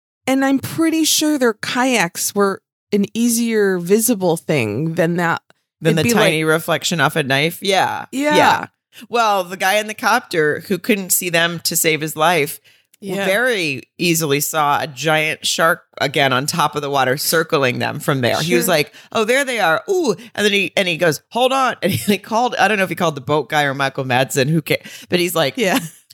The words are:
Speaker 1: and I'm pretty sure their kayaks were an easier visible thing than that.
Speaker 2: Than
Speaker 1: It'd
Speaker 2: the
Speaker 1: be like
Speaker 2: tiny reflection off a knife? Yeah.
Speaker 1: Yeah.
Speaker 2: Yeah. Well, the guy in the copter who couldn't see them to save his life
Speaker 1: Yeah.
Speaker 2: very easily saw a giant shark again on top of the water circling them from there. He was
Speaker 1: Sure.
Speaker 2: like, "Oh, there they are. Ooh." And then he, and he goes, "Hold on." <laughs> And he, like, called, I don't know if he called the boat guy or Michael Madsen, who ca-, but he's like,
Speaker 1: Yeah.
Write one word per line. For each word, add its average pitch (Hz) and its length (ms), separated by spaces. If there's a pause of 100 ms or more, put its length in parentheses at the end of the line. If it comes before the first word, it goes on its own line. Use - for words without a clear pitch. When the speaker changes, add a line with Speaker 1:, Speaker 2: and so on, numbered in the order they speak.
(280)
Speaker 1:
and 269 180
I'm 269 140
pretty 320 440
sure 302 340
their 240 160
kayaks 240 840
were 196 260 (300)
an 202 220
easier 226 680
visible 185 580
thing 147 580
than 170 220
that. 165 240 (420)
Speaker 2:
Than 160 140
Speaker 1:
It'd 156 80
Speaker 2:
the 240 40
Speaker 1:
be 233 40
like 180 120
Speaker 2:
tiny 160 180
reflection 156 580
off 143 140
a 160 80
knife? 139 380
Yeah. 185 500
Speaker 1:
Yeah. 294 240
Speaker 2:
Yeah. - 320 (420)
Well, 208 340
the 180 140
guy 196 220
in 214 80
the 214 80
copter 196 640
who 175 180
couldn't 190 340
see 185 180
them 170 320
to - 140
save 156 260
his 156 140
life 156 440 (400)
Speaker 1:
Yeah. 196 260
Speaker 2:
very 190 580 (140)
easily 160 440
saw 143 380
a - 60
giant 156 580
shark 170 420 (140)
again 139 340
on 131 120
top 151 300
of 147 80
the 139 80
water 131 260
circling 143 600
them 117 200
from 139 220
there. 117 200
He 170 120
was 175 120
Speaker 1:
Sure. 180 100
Speaker 2:
like, 151 180 (180)
"Oh, 226 120
there 254 200
they 254 160
are. 165 300
Ooh." 349 220 (240)
And 208 100
then 208 60
he, 202 260
and 196 100
he 170 100
goes, 156 340
"Hold 254 200
on." 262 260
<laughs> - 40
And 190 100
he, - 200
like, 208 100
called, 233 380
I 185 80
don't 208 100
know 190 60
if 180 60
he 165 60
called 160 200
the 139 60
boat 147 280
guy 151 140
or 139 100
Michael 139 320
Madsen, 131 440
who 160 120
ca-, - 220 (260)
but 170 100
he's 170 140
like, 151 240
Speaker 1:
Yeah. 185 220 (340)